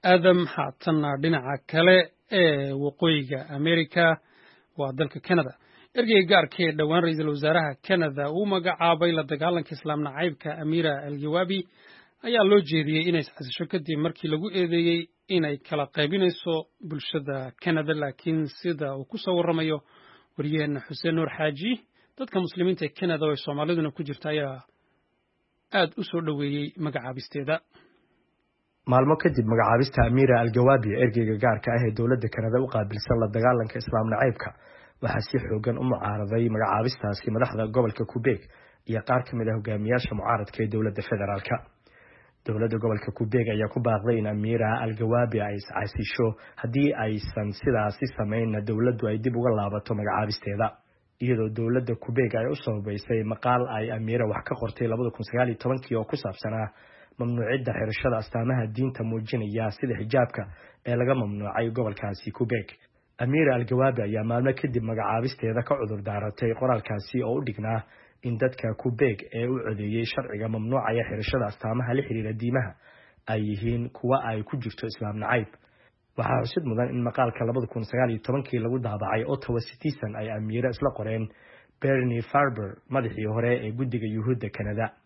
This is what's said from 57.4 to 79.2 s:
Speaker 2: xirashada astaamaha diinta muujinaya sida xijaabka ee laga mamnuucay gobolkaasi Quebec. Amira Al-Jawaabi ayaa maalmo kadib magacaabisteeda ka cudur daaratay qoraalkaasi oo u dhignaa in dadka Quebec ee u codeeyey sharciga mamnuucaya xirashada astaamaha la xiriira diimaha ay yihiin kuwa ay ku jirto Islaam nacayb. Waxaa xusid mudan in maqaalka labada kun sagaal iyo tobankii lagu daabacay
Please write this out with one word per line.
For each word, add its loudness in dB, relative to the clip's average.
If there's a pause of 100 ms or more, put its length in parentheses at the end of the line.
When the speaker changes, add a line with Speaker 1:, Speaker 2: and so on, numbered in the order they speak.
Speaker 2:
xirashada 0
astaamaha 0
diinta -2
muujinaya -2
sida -2
xijaabka 0 (440)
ee 0
laga 4
mamnuucay -2
gobolkaasi -4
Quebec. -2 (520)
Amira 4
Al-Jawaabi 2
ayaa -2
maalmo 2
kadib -2
magacaabisteeda -2
ka 0
cudur -4
daaratay -2
qoraalkaasi -2
oo 0
u 0
dhignaa -4 (420)
in -4
dadka 0 (100)
Quebec 2 (160)
ee -2
u 0 (100)
codeeyey -2
sharciga -6
mamnuucaya 0
xirashada -2
astaamaha -4
la 0
xiriira -4
diimaha -2 (560)
ay 0
yihiin -2
kuwa 0
ay -4
ku -6
jirto -8
Islaam -6
nacayb. 0 (680)
Waxaa 0
xusid -4
mudan 0
in -2
maqaalka 0
labada 0
kun -6
sagaal 0
iyo -4
tobankii -2
lagu -2
daabacay -2